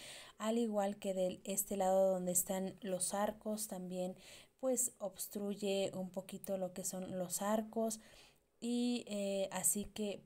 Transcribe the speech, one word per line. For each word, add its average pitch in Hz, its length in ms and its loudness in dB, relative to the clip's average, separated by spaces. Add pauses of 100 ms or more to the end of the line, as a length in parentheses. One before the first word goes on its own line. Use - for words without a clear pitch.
(380)
al 226 220 2
igual 208 380 2
que 196 160 -2
de 185 300 2
este 196 320 -2
lado 190 380 6
donde 180 180 0
están 190 480 0
los 180 340 -2
arcos, 214 540 -2
también, 185 480 -4 (460)
pues, 254 380 2
obstruye 196 960 -2
un 185 180 -4
poquito 190 460 -6
lo 185 140 -2
que 180 140 -8
son 185 320 -4
los 180 240 -2
arcos. 220 580 0 (640)
Y, 240 440 2
eh, 196 440 0
así 190 340 2
que, 208 400 -4